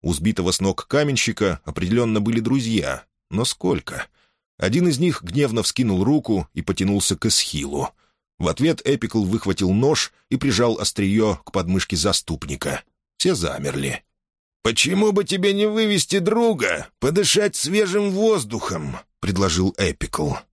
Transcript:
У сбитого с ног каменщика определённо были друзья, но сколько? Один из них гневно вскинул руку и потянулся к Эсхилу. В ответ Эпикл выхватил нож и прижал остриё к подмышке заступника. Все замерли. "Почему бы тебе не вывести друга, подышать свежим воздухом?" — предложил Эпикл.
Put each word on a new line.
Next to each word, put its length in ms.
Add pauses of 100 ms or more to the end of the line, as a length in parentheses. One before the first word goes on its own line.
У 100
сбитого 380
с 80
ног 280
каменщика 760
определённо 560
были 220
друзья, 640 (260)
но 140
сколько? 600 (520)
Один 320
из 100
них 240
гневно 400
вскинул 400
руку 500
и 80
потянулся 540
к 100
Эсхилу. 640 (480)
В 120
ответ 340
Эпикл 400
выхватил 480
нож 400 (180)
и 60
прижал 420
остриё 680
к 80
подмышке 420
заступника. 880 (340)
Все 160
замерли. 680 (580)
"Почему 520
бы 100
тебе 300
не 140
вывести 520
друга, 680 (120)
подышать 560
свежим 560
воздухом?" — 880 (240)
предложил 560
Эпикл. 560 (200)